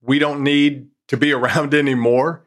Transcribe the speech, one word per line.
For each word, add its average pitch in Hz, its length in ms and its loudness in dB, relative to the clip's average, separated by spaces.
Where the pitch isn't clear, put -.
we 135 160 0
don't 147 240 -2
need 143 460 0
to - 60 0
be 147 160 0
<laughs> - 0 -
around 139 440 -2
anymore? 135 720 0